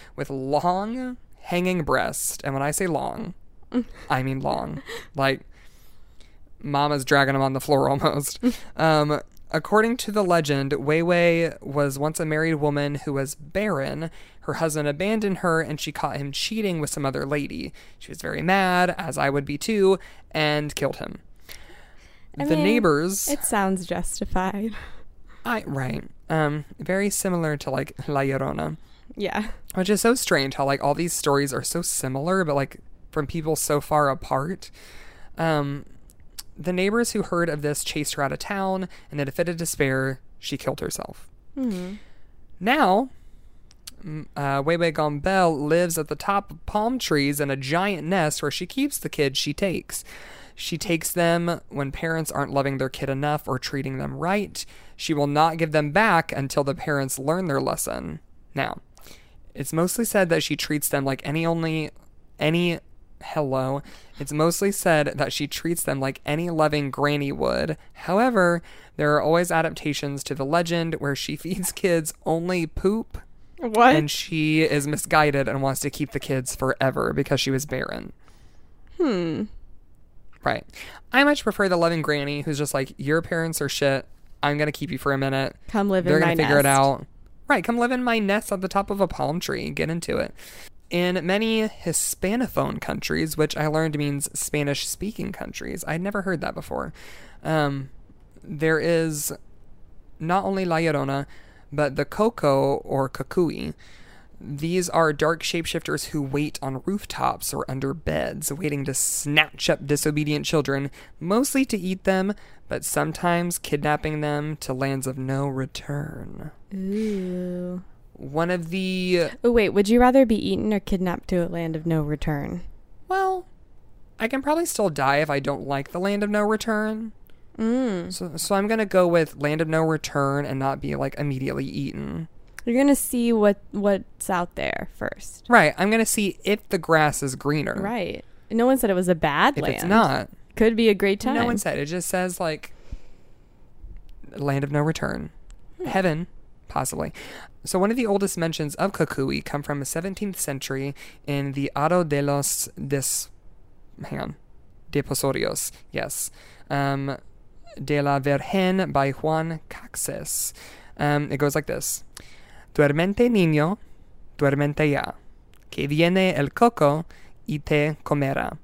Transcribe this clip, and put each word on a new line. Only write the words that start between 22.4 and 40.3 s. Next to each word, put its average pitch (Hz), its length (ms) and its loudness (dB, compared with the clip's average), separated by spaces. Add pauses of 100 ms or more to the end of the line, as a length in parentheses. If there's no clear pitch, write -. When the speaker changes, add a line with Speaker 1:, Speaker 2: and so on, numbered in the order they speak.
Speaker 1:
The 285 100 4
Speaker 2:
mean, 156 100 4
Speaker 1:
neighbors 190 640 4
Speaker 2:
it - 160 -2
sounds 190 400 2
justified. 196 880 -2 (720)
Speaker 1:
I, 233 200 -2
right. 131 380 -4 (260)
Um, 151 360 2 (140)
very 190 300 0
similar 170 480 0
to, - 120 -8
like, 139 240 -2 (140)
La 143 140 2
Llorona. 139 540 -2 (400)
Speaker 2:
Yeah. 214 340 -2 (260)
Speaker 1:
Which 185 140 0
is 208 120 2
so 233 140 6
strange 139 400 0
how, 139 100 0
like, 139 180 2
all 143 120 4
these 165 180 -2
stories 139 400 2
are 127 100 -2
so - 180 -4
similar, 160 600 0
but, 151 120 0
like, 139 240 -2 (320)
from 147 160 -2
people 156 280 -2
so 147 240 0
far 147 300 2
apart. 135 600 -2 (680)
Um, 147 480 0 (720)
the 175 160 -2
neighbors 202 400 2
who 208 100 0
heard 170 260 2
of 147 120 -2
this 147 220 0
chased - 320 -4
her 147 80 0
out 139 100 0
of 143 60 -4
town, 190 500 -2 (200)
and 147 120 -4
in 139 80 0
a - 20 -4
fit 170 160 0
of 175 100 -2
despair, 135 640 0 (180)